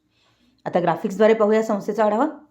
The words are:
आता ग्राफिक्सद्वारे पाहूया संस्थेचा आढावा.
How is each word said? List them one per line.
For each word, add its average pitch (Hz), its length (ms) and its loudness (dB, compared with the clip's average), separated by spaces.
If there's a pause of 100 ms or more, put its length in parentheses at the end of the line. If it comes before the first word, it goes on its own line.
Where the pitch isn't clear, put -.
(640)
आता 180 160 -2
ग्राफिक्सद्वारे 190 520 2
पाहूया 220 300 2
संस्थेचा 214 420 -2
आढावा. 220 220 0 (240)